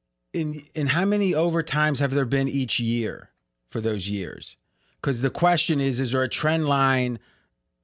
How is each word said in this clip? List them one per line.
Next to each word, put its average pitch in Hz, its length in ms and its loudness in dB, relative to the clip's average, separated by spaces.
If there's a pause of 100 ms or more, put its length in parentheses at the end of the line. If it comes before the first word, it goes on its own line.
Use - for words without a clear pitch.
(320)
in, 156 300 -4 (120)
in 147 120 0
how 151 180 0
many 202 280 2
overtimes 156 680 0
have 131 140 0
there 139 120 2
been 135 240 2
each 131 300 -2
year 117 520 -2 (400)
for 120 100 -4
those 107 280 -2
years? 90 480 -6 (440)
'Cause 131 200 -2
the 127 80 2
question 165 540 2
is, 131 180 0
is 123 120 -2
there 131 100 0
a 131 80 0
trend 156 360 0
line 131 520 2 (640)